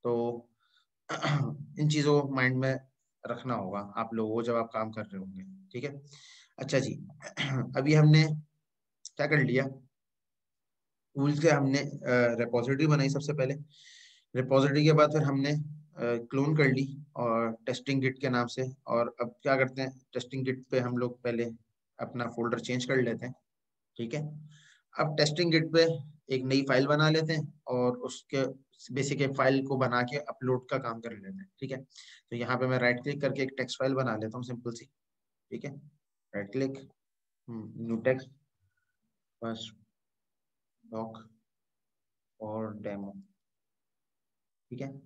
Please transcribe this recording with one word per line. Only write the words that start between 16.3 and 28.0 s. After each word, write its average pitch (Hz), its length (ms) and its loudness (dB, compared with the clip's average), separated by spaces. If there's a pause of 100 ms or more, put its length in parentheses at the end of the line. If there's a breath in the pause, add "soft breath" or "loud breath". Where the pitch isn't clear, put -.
कर 143 100 6
ली 131 380 0 (100)
और 113 500 0
testing 135 360 -2
kit 131 200 -2
के 135 80 0
नाम 123 180 2
से। 131 240 -4 (160)
और 117 340 0
अब 117 220 -6
क्या 135 120 4
करते 131 260 0
हैं, 131 200 -6 (120)
Testing 127 320 -6
kit 127 260 -4
पे 127 80 4
हम 123 180 0
लोग 120 240 -2
पहले 120 240 -2 (540)
अपना 120 260 -6
folder 117 340 -2
change 123 260 -2
कर 127 160 2
लेते 117 240 -2
हैं, 135 100 -10 (640)
ठीक 117 160 -4
है? - 360 -8 (500 loud breath)
अब 151 180 0
testing 160 340 2
गिट 156 220 2
पे 165 80 6 (540)
एक 127 80 -2
नई 135 180 4
file 135 260 4
बना 151 220 6
लेते 160 240 2
हैं 151 340 -4
और 123 300 0
उसके - 480 -4 (480)